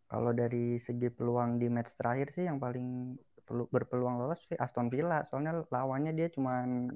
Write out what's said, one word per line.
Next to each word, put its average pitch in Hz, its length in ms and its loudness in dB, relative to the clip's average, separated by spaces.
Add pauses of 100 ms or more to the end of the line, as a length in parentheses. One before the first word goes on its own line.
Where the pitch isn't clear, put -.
Kalau 117 260 0
dari 120 520 2
segi 120 260 0
peluang 120 480 2
di 120 100 2
match 120 280 0
terakhir 131 400 0
sih 180 80 -2
yang 160 160 -2
paling 123 560 -4 (260)
perlu-, 120 260 -4
berpeluang 123 520 0
lolos 139 260 -2
sih - 120 -6
Aston 123 320 0
Villa. 151 360 2
Soalnya 160 400 -2
lawannya 135 460 0
dia 160 180 0
cuman 127 680 0